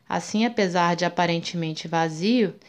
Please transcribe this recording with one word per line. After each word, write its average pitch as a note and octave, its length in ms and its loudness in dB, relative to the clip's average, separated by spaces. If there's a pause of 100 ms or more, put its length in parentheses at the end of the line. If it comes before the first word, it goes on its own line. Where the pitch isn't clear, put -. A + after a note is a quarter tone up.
Assim, G#3 360 0
apesar F3+ 500 2
de E3+ 100 0
aparentemente E3+ 840 -2
vazio, E3 680 0 (140)